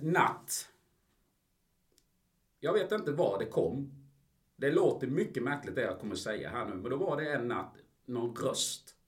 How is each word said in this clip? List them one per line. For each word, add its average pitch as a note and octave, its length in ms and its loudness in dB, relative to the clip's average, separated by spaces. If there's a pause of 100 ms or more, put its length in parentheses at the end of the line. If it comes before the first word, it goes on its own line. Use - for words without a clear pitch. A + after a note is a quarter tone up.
natt. - 680 2 (1900)
Jag D#3 120 0
vet G#3 200 2
inte D3+ 200 0
var C#3 260 2
det - 80 0
kom. C3 460 0 (640)
Det C3+ 140 2
låter D3+ 360 4
mycket C#3+ 360 0
märkligt C#3+ 320 -4
det B2+ 80 2
jag F#2+ 180 -2
kommer G#2 140 -6
säga F2+ 360 -4
här A#2 160 -4
nu. G2+ 80 -6
Men G2 160 -6
då C3+ 60 0
var C#3+ 200 0
det D3+ 160 -2
en A#2+ 160 0
natt G2 280 -4 (300)
någon A#2+ 300 -2
röst - 580 -2 (140)